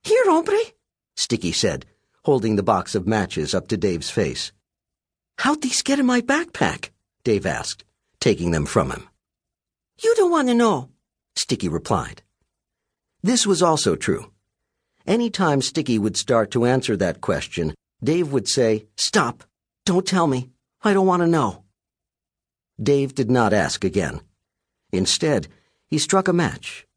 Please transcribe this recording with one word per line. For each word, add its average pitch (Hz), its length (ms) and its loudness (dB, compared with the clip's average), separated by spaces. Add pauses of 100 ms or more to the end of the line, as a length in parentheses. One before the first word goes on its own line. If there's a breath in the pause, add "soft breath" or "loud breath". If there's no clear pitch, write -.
"Here, 453 220 2
hombre," 349 340 2 (560)
Sticky 95 360 -2
said, 80 360 -2 (380)
holding 113 300 2
the 98 180 0
box 90 200 -2
of 92 140 -2
matches 92 460 -2
up 90 160 -4
to 107 80 -2
Dave's 87 340 -2
face. 76 400 -4 (880)
"How'd 302 220 0
these 254 200 -2
get 277 180 0
in 262 60 2
my 247 160 2
backpack?" 269 680 -4 (320)
Dave 101 220 0
asked, - 380 -6 (360)
taking 87 320 2
them 76 140 0
from 69 260 0
him. - 180 -12 (960)
"You 453 120 4
don't 370 160 4
want 294 160 2
to 247 60 2
know," 214 360 2 (460)
Sticky - 320 -4
replied. - 540 -4 (1000)
This 226 240 0
was 185 160 2
also 151 340 2
true. - 360 -4 (760)
Any 233 240 0
time 147 320 2
Sticky 131 380 -2
would 101 160 -2
start 113 360 0
to 120 140 0
answer 123 300 0
that 87 260 -2
question, 78 540 -4 (260)
Dave 151 300 -2
would 123 160 -2
say, 110 480 0
"Stop. - 480 -2 (400)
Don't 190 240 0
tell 175 200 2
me. 127 240 -2 (320)
I 208 100 2
don't 190 140 4
want 180 140 2
to 170 60 4
know." 143 380 0 (1160)
Dave 139 340 0
did 117 140 -2
not 113 240 4
ask 87 300 0
again. 85 380 -2 (720)
Instead, - 560 0 (400 soft breath)
he 156 100 -4
struck 190 300 2
a 180 60 2
match. - 520 -4 (120)